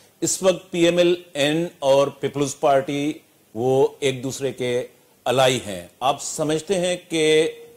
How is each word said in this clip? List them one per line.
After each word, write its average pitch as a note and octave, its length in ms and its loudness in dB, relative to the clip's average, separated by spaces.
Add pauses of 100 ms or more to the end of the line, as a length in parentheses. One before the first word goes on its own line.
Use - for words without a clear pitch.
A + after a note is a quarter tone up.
(220)
इस E3 200 -4
वक्त F#3 300 0
पीएमएलएन F3 1000 0 (120)
और C#3 400 2
पीपल्स C#3 320 -4
पार्टी C#3+ 680 0 (360)
वो C3 460 2
एक C3 200 -2
दूसरे C3 300 -6
के B2 280 -4 (460)
अलाई C3 380 2
हैं। F2+ 260 -10 (120)
आप C3 160 0
समझते D#3 560 -4
हैं F3+ 240 -2
कि D#3 500 2 (280)